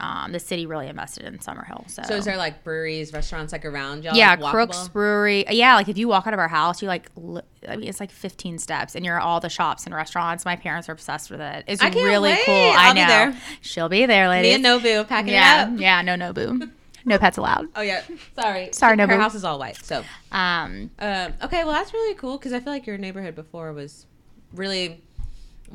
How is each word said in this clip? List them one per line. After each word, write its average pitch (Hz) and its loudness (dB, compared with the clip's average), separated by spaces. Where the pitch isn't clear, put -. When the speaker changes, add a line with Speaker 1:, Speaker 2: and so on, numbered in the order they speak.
Speaker 1:
um, 87 -6
the 127 -4
city 170 -6
really 156 -8
invested - -12
in - -14
Summerhill. - -14
So, - -14
Speaker 2:
So 214 -4
is 202 -4
there, 196 -4
like, 165 -6
breweries, 160 -6
restaurants, 156 -6
like, 156 -10
around 143 -8
y'all, 160 -6
Speaker 1:
Yeah, 208 2
Speaker 2:
like, 175 0
walkable? 143 -4
Speaker 1:
Crooks 180 -4
Brewery. 208 0
Yeah, 240 6
like, 196 2
if 190 -4
you 233 0
walk 190 0
out 220 -2
of 202 0
our 165 0
house, 165 0
you, 202 -6
like, 175 -6
li-, 170 -12
I - -8
mean, 220 -10
it's, 190 -10
like, 196 -12
fifteen 180 -12
steps, - -6
and 175 -8
you're 170 -2
at - -2
all 170 0
the 170 -6
shops 156 -4
and 180 -10
restaurants. 170 -4
My 175 -4
parents 170 -8
are - -8
obsessed 151 -10
with 143 -12
it. 147 -10
It's 202 -2
Speaker 2:
I 294 6
can't 480 0
Speaker 1:
really 202 4
Speaker 2:
wait. 440 2
Speaker 1:
cool. 539 4
Speaker 2:
I'll 185 8
Speaker 1:
I - 8
Speaker 2:
be 190 2
Speaker 1:
know. 175 6
Speaker 2:
there. 226 6
Speaker 1:
She'll 165 -4
be 202 4
there, 196 6
ladies. 180 6
Speaker 2:
Me 262 2
and 247 4
Nobu 214 2
packing 214 -2
it 202 2
Speaker 1:
Yeah, 220 8
Speaker 2:
up. 220 -4
Speaker 1:
yeah, 185 4
no 180 0
Nobu. 190 -4
No 208 4
pets 190 4
allowed. - 0
Speaker 2:
Oh, 214 -4
yeah. 196 -2
Sorry. 196 -2
Speaker 1:
Sorry, 226 6
Speaker 2:
Her 208 6
Speaker 1:
Nobu. 220 6
Speaker 2:
house 214 2
is 190 -6
all 151 -2
white, 120 -10
so. 143 -6
Speaker 1:
Um, 180 -2
Speaker 2:
Um, 190 -4
okay, 330 -2
well, 311 -4
that's 359 -4
really 453 -2
cool 269 -8
'cause 269 -10
I 247 -4
feel 277 -8
like 277 -8
your 208 -8
neighborhood 190 -10
before 160 -12
was 147 -16
really 180 -6